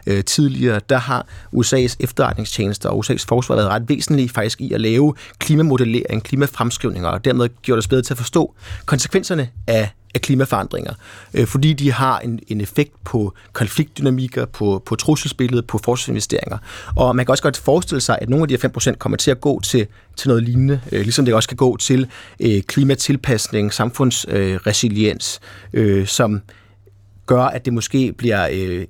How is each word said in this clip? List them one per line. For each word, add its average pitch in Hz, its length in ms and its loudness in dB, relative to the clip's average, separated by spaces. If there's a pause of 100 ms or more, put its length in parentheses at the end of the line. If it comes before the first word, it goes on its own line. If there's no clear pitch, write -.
øh, 98 180 0
tidligere, 127 640 0
der 135 100 4
har 123 280 -4 (260)
U 123 100 2
S - 100 0
A's 127 280 0
efterretningstjenester 107 880 -2
og 98 100 0
U 107 40 -2
S - 80 -4
A's - 180 -2
forsvar 123 260 0
været 104 140 2
ret 113 200 -2
væsentlige 139 400 0
faktisk 113 320 -4
i 131 120 -6
at 110 80 -2
lave 123 340 2 (240)
klimamodellering, 127 840 2
klimafremskrivninger, 117 880 -2
og 92 160 -4
dermed 123 240 2 (140)
gjort 120 160 2
os 110 100 -2
bedre 131 140 2
til 131 120 -4
at 123 40 -12
forstå - 360 0 (320)
konsekvenserne 165 600 0 (180)
af, 110 240 2 (240)
af 123 60 0
klimaforandringer, - 720 0 (420)
øh, 117 120 4
fordi 139 260 2
de 139 200 2
har 131 260 0
en, 117 300 -6
en 107 120 -2
effekt 143 320 -2 (120)
på 104 300 -2 (180)
konfliktdynamikker, 131 920 -2
på, 101 420 -2
på 110 100 -4
trusselsbilledet, 127 680 0
på - 120 -2
forsvarsinvesteringer. 120 800 -2 (380)
Og 127 200 4
man 123 100 0
kan 127 40 0
også 135 120 2
godt 139 140 0
forestille 151 440 0
sig, - 200 0
at 113 80 -6
nogle 143 140 2
af 156 60 0
de 135 60 0
her 120 60 0
fem 131 100 0
procent - 280 0
kommer 104 180 -2
til - 140 0
at 127 100 0
gå 135 200 0
til, 107 260 0 (300)
til - 120 -4
noget 117 140 4
lignende, 127 380 2 (120)
øh, 101 80 0
ligesom 120 240 2
det 120 100 4
også 113 140 2
kan 127 80 -10
gå 127 200 4
til, 131 300 2 (340)
øh, 104 220 4
klimatilpasning, 127 1120 0
samfunds-, 127 560 0
øh, 98 280 0
resiliens, 104 840 0 (320)
øh, 101 340 2
som 104 360 0 (840)
gør, 127 160 4
at 131 220 -2
det 127 80 -2
måske 117 400 0
bliver, 101 400 0
øh, 92 380 -4